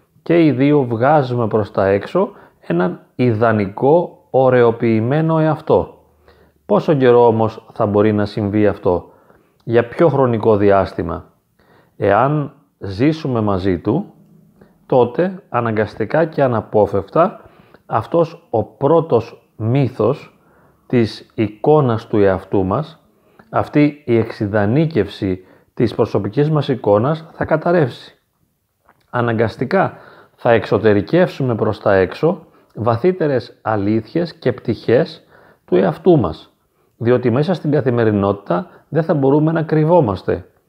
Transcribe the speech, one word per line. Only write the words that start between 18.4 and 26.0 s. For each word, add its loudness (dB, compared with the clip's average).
ο -2
πρώτος -2
μύθος -2
της -2
εικόνας 0
του -2
εαυτού 0
μας, -6
αυτή 0
η 2
εξειδανίκευση -2
της -2
προσωπικής -2